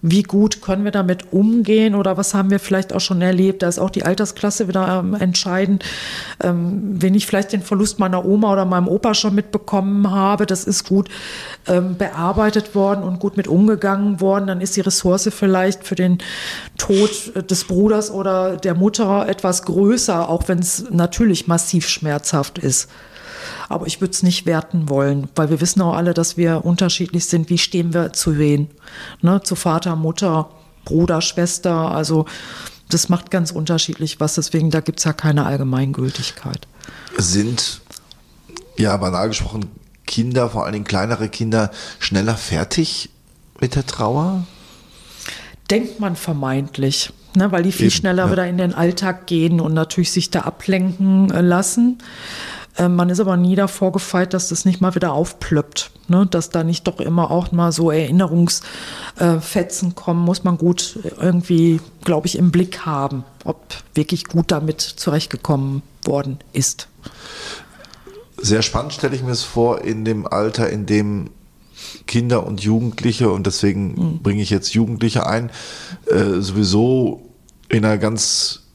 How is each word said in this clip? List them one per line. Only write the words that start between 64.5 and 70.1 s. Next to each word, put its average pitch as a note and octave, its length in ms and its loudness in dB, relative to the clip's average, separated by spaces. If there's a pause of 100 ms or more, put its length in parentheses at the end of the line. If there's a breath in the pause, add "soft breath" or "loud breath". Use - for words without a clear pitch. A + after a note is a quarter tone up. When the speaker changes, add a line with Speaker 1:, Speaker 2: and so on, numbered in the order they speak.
Speaker 1:
damit D#3 280 -2
zurechtgekommen C#3 1000 -2 (220)
worden C#3 340 -2 (140)
ist. - 340 -4 (1500 loud breath)
Speaker 2:
Sehr A2 220 2
spannend A#2+ 300 -4
stelle C3+ 220 -4
ich B2+ 80 -6
mir B2+ 100 -2
es A#2 100 -4
vor, A#2+ 400 0
in A2 220 -4
dem A2 220 -2